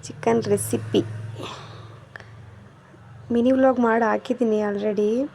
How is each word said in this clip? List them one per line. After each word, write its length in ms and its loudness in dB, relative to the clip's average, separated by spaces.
ಚಿಕನ್ 360 0
ರೆಸಿಪಿ. 500 -2
ಮಿನಿ 240 4
ವ್ಲಾಗ್ 200 4
ಮಾಡಿ 240 4
ಹಾಕಿದ್ದೀನಿ 460 0
already. 400 0